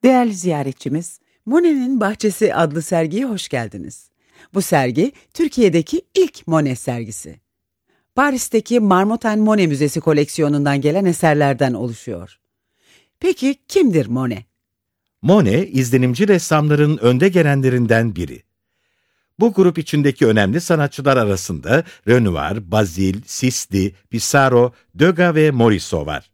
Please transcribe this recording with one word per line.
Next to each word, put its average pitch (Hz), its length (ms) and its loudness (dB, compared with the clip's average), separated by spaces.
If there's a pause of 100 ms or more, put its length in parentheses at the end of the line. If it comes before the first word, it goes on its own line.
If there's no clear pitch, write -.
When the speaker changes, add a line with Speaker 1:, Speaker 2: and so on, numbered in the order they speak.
Speaker 1:
Değerli 247 300 4
ziyaretçimiz, 151 840 -6 (260)
Monet'in 269 540 0
Bahçesi 208 540 -2
adlı 160 280 -2
sergiye 165 420 -2
hoş 220 240 -8
geldiniz. 110 640 -10 (440)
Bu 196 80 -2
sergi, 147 500 0 (220)
Türkiye'deki 233 680 0 (120)
ilk - 320 0
Monet 151 320 -2
sergisi. 113 640 -10 (720)
Paris'teki 240 680 0
Marmottan 208 580 0
Monet 214 300 2
Müzesi 147 320 -2
koleksiyonundan 147 800 0
gelen 156 240 0
eserlerden 143 680 0
oluşuyor. 107 640 -10 (840)
Peki 285 380 -2 (100)
kimdir 185 380 2
Monet? 120 380 -4 (760)
Speaker 2:
Monet, 160 520 2
izlenimci 127 540 0
ressamların 151 680 2
önde 127 320 2
gelenlerinden 127 880 2
biri. 71 260 -10 (1000)
Bu 220 120 2
grup 180 260 2
içindeki 147 480 0
önemli 110 340 0
sanatçılar 143 560 -2
arasında 101 680 -2 (240)
Renoir, 98 600 0
Bazille, 95 560 0
Sisley, 101 680 -4 (160)
Pissarro, 123 640 2 (220)
Degas 170 400 2
ve 151 160 4
Morisot 107 560 0
var. 73 280 -10